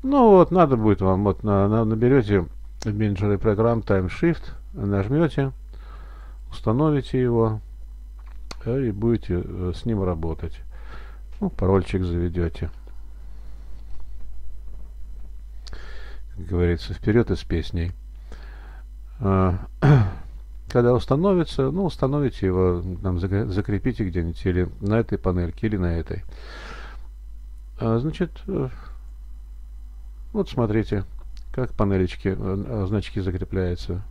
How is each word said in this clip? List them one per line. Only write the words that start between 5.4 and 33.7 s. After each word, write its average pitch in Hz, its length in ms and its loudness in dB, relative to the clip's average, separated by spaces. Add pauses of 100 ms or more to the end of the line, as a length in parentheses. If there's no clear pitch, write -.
установите 135 720 2
его, 113 400 2 (1040)
э, 127 220 0
и 107 60 0
будете, 101 520 2
э, 90 300 -4
с - 100 -10
ним 107 200 0
работать. 82 560 -2 (800)
Ну, 196 100 0
парольчик 95 540 2
заведете. 85 680 -2 (3750)
Как 85 100 -8
говорится, 87 480 0
вперед 110 380 4
и 85 40 2
с - 60 -6
песней. 85 500 -2 (1300)
А, 95 480 2 (480)
<clears throat> - 540 -12
когда 123 260 6
установится, 147 800 2
ну, 190 120 0
установите 139 600 0
его, 90 360 4 (200)
там, 92 160 0
зак-, 95 300 0
закрепите 104 560 0
где-нибудь, 85 420 -2
или 90 240 2 (100)
на 101 140 0
этой 113 240 2
панельке, 90 480 -2
или 104 100 0
на 85 220 0
этой. - 240 -6 (1600)
А, 113 180 2
значит, 156 320 -2 (160)
э, 147 220 -2 (1600)
вот 208 160 0
смотрите, 107 560 0 (480)
как 127 200 -2
панелечки, 98 560 2
э, 95 100 0
э, 101 480 -2
значки 101 340 -2
закрепляются. 90 800 -2 (100)